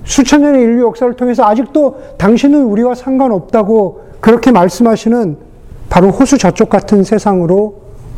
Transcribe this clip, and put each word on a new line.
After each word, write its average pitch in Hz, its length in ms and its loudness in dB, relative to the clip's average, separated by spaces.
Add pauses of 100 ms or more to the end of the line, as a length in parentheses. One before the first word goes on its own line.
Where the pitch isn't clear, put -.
수천 285 380 2
년의 285 200 2
인류 233 240 0
역사를 240 280 -4
통해서 247 300 -2
아직도 247 520 0 (220)
당신은 277 460 2
우리와 233 300 -2
상관없다고 226 1040 -2 (200)
그렇게 240 320 2
말씀하시는 220 840 0 (520)
바로 190 220 2
호수 247 280 0
저쪽 190 300 0
같은 196 360 0
세상으로 196 760 -2 (380)